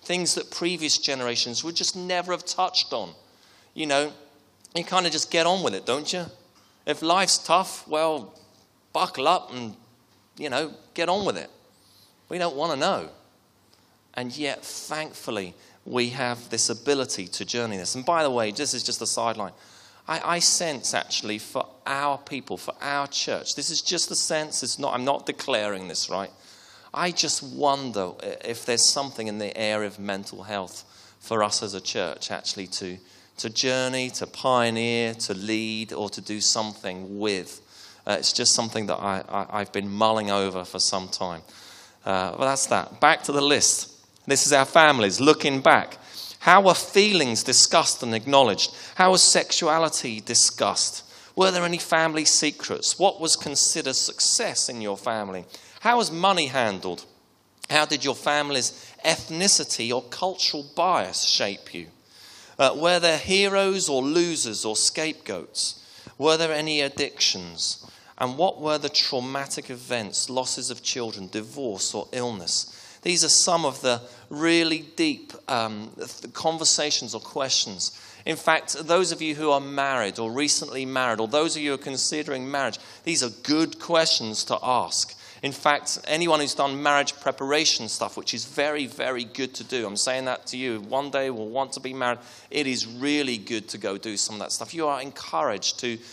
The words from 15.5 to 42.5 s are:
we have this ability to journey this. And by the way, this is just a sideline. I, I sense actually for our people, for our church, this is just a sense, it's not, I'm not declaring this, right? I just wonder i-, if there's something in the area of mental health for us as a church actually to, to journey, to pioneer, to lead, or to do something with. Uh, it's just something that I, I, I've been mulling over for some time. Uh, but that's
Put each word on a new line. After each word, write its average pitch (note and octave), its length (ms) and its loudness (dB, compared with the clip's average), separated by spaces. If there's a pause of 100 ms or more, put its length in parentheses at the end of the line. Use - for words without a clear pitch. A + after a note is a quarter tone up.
we A#2+ 260 0
have B2 400 -4
this A2+ 180 0
ability A#2+ 600 -2
to - 160 -8
journey A2+ 320 -4
this. F2 180 -6
And B2+ 100 -8
by E3+ 180 2
the C#3+ 80 2
way, A#2 200 0
this B2+ 240 -4
is A#2+ 80 -4
just B2 180 -4
a A2+ 60 -6
sideline. A2 460 -2 (540)
I, E3 300 -2
I - 20 0
sense D#3+ 560 0
actually G#2+ 440 -2
for - 280 -6 (200)
our C#3 320 -2
people, - 380 -8
for - 240 -8
our C#3+ 260 -2
church, - 480 -4
this C#3+ 160 -4
is D3+ 100 -2
just - 300 -2
a E3 60 -2
sense, D#3 460 -2
it's B2 160 -4
not, C#3 160 0
I'm B2 100 0
not C#3 220 0
declaring G#2 600 -2
this, - 220 -4
right? F#2 200 -4 (600)
I F3 180 -2
just - 320 -2
wonder C3 720 0 (100)
i-, G2 220 -8
if A#2 220 -6
there's A#2 240 4
something C3 380 -2
in G#2 100 -6
the G#2 180 -6
area G#2+ 300 0
of G2 120 -10
mental G2+ 460 -8
health G2+ 400 -8 (360)
for A2 220 0
us G#2 200 0
as G2 120 -6
a F#2+ 60 -8
church - 500 -4
actually - 380 -8
to, F#2 300 -8 (400)
to A#2 120 -6
journey, B2+ 600 0
to - 160 -8
pioneer, A#2 880 0
to A2+ 200 -4
lead, A2 580 -4
or G2+ 180 -4
to G#2+ 100 -12
do G#2 200 -8
something G2+ 800 -4
with. G2+ 420 -4 (440)
Uh, G2+ 140 0
it's - 140 0
just A#2+ 200 4
something A2+ 340 -2
that F#2+ 100 -2
I, F#2+ 320 -4
I, G2+ 320 -4
I've G2 120 -6
been G2+ 160 -4
mulling G#2+ 400 4
over G2 360 0
for F#2 160 -4
some F#2+ 280 0
time. F2 340 -6 (640)
Uh, F#2 280 0
but - 140 -2
that's C3+ 200 0